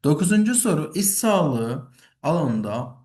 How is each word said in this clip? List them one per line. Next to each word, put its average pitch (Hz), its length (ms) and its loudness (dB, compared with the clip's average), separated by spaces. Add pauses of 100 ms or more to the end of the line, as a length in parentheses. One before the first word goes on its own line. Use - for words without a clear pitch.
Dokuzuncu 202 500 2
soru, 156 400 0
iş 196 120 0
sağlığı 139 800 0 (340)
alanında 127 840 -2